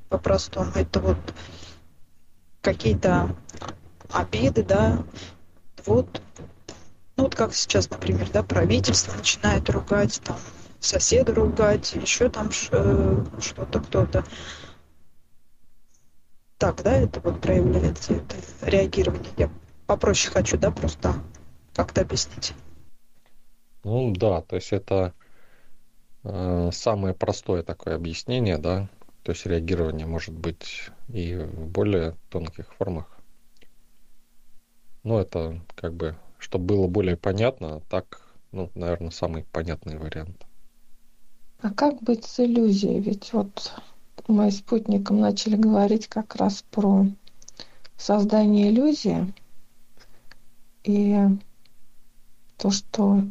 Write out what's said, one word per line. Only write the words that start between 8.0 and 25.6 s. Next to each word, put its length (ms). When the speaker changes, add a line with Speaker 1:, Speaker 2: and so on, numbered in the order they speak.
Speaker 1:
да, 120
правительство 720
начинает 540
ругать, 540
там, 140
соседа 540
ругать, 600
еще 360
там 220
ш-, 200
э, 540
что-то, 420
кто-то. 440
Так, 260
да, 100
это 280
вот 180
проявляется, 760
это 200
реагирование. 760
Я 120
попроще 480
хочу, 240
да, 140
просто 420
как-то 280
объяснить. 520
Speaker 2:
Ну 300
да, 280
то 140
есть 180
это, 400